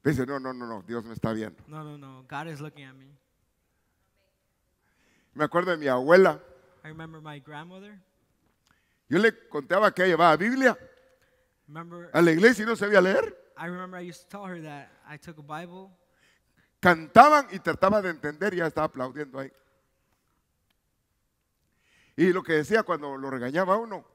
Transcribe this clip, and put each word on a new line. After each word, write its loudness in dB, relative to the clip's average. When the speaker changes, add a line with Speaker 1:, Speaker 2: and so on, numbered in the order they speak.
Speaker 1:
Dice, 0
"No, -8
no, -10
no, -14
no, -12
Dios -8
me -16
está -6
viendo." -10
Speaker 2:
No, -18
no, -18
no, -20
God -12
is -16
looking -18
at -20
me. -20
Speaker 1:
Me -2
acuerdo 0
de -2
mi -6
abuela. 4
Speaker 2:
I -20
remember -18
my -16
grandmother. -20
Speaker 1:
Yo 2
le 4
contaba -2
que -2
ella 2
llevaba 6
Biblia 0
Speaker 2:
Remember, -18
Speaker 1:
a 2
la 6
iglesia 4
y -4
no -2
sabía 4
leer. 0
Speaker 2:
I -14
remember -14
I -14
used -20
to -20
tell -16
her -12
that -16
I -18
took -20
a -20
Bible. -16
Speaker 1:
Cantaban 6
y -10
trataba 0
de -4
entender -6
y -6
ya -2
estaba -4
aplaudiendo -10
ahí. -12
Y 4
lo -2
que -2
decía 2
cuando -6
lo -10
regañaba -2
a 0
uno -10